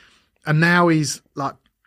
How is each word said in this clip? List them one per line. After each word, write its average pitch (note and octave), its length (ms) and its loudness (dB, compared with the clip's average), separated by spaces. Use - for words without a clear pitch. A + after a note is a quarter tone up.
And D3+ 140 0
now F3 280 2
he's, D#3 340 -2
like, C#3 180 -8